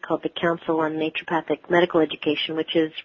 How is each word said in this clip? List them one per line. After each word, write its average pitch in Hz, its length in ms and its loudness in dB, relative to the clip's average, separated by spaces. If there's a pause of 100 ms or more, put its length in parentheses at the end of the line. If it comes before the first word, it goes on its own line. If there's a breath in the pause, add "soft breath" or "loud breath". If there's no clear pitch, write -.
called 160 160 -2
the 160 60 -2
Council 170 500 -2
on 156 140 0
Naturopathic 156 760 -4
Medical 175 320 4
Education, 156 540 -2
which 160 220 -2
is 160 160 2 (120)